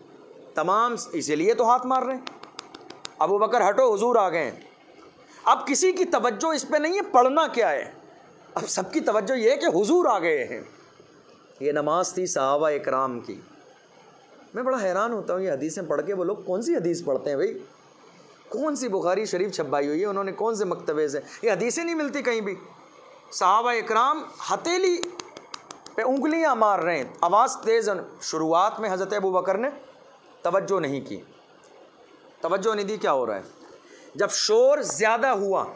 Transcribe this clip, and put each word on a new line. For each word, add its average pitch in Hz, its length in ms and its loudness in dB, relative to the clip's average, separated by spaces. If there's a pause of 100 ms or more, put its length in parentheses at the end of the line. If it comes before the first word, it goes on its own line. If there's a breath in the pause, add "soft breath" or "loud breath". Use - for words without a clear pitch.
(560)
तमाम, 214 420 2 (180)
इसीलिए 156 380 0
तो 233 120 2
हाथ 247 200 4
मार 262 200 0
रहे 262 100 -4
हैं। 254 100 -12 (960)
अबू 185 180 2
बकर 220 220 4
हटो, 202 280 4
हुजूर 226 280 2
आ 190 120 4
गए 160 160 0
हैं। - 240 -10 (760 loud breath)
अब 285 220 4
किसी 359 260 2
की 359 140 0
तवज्जो 247 460 0
इस 262 100 -2
पे 302 160 0
नहीं 320 160 0
है 403 160 -2
पढ़ना 269 380 6
क्या 220 200 2
है, 135 240 -4 (560)
अब - 200 -6
सबकी 190 320 -2
तवज्जो 220 340 0
ये 226 160 4
है 285 60 2
कि 302 140 -2
हुजूर 247 360 4
आ 214 120 2
गए 156 260 0
हैं। 120 220 -12 (960)
ये 143 120 -2
नमाज 151 440 0
थी 180 120 -2
सहाबा 143 420 0
इकराम 131 500 -2
की। 104 220 -14 (1120)
मैं 240 100 -6
बड़ा 262 120 0
हैरान 202 360 0
होता 185 200 -4
हूँ, 185 80 -2
ये 190 100 -2
हदीसें 156 360 -6
पढ़ 147 140 0
के 175 120 -2
वो 185 100 -2
लोग 196 220 -4
कौन 180 160 -2
सी 330 140 0
हदीस 170 260 -2
पढ़ते 139 280 -2
हैं 143 100 -2
भाई, 185 80 0 (1040)
कौन 285 240 -2
सी 247 140 -4
बुखारी 190 360 0
शरीफ 190 280 -2
छपाई 143 340 -2
हुई 151 120 0
है 196 60 0
उन्होंने, 196 280 -2
कौन 220 220 -2
से 202 100 -2
मकतबे 156 440 -2
से, 139 80 -4 (260 loud breath)
ये 220 80 2
हदीसें 226 340 -2
नहीं 339 100 -2
मिलती 285 260 -4
कहीं 226 200 -2
भी। 196 140 -6 (800)
सहाबा 220 400 2
इकराम 240 500 0 (260)
हथेली 349 480 0 (1000)
पे 220 80 0
उंगलियां 294 520 2
मार 208 240 4
रहे 165 160 0
हैं, 123 160 -6 (100)
आवाज़ 202 360 4
तेज़, 220 300 2 (340)
शुरुआत 165 560 0
में 214 100 -2
हज़रत 190 240 -4
अबू 196 180 0
बकर 185 260 0
ने 262 140 -2 (720)
तवज्जो 180 360 0
नहीं 139 220 -4
की, 98 220 -12 (1200)
तवज्जो 196 300 0
नहीं 208 120 -2
दी 208 120 -6
क्या 190 140 0
हो 131 140 2
रहा 107 120 -4
है। 95 60 -10 (720 loud breath)
जब 196 120 0
शोर 240 540 4
ज़्यादा 226 480 2
हुआ, 190 440 0